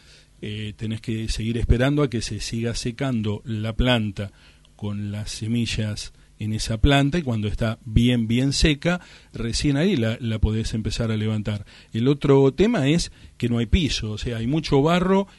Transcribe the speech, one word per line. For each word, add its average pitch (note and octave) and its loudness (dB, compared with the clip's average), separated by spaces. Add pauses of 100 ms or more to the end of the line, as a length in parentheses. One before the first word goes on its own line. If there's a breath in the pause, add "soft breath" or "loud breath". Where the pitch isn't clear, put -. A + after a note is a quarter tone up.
(420 loud breath)
eh, G#2 -10
tenés A2 -6
que A2 -6
seguir A2+ -4
esperando C3 4
a C#3 0
que A#2 -2
se G2+ -8
siga A2+ -4
secando A#2 -4
la A2 -6
planta A2 0 (440 soft breath)
con G2+ -6
las G#2 -8
semillas A2 -4 (260 soft breath)
en G#2+ -4
esa A2 -4
planta, C#3 4
y F3 -2
cuando A2 -2
está A2 -2
bien, A#2 4
bien B2+ 2
seca, E3 0 (320 loud breath)
recién A#2 -2
ahí F3 2
la, A2+ 0
la A2+ -4
podés A2 0
empezar A2 -2
a A2 -2
levantar. G#2+ -4 (260 loud breath)
El A2+ 0
otro C#3 6
tema G3 2
es E3 0 (260 loud breath)
que A#2+ -2
no A#2+ 0
hay A#2 0
piso, A#2+ 0
o G#2 -8
sea, A#2+ -6
hay A2+ -4
mucho C#3+ 2
barro F#3 2 (140 loud breath)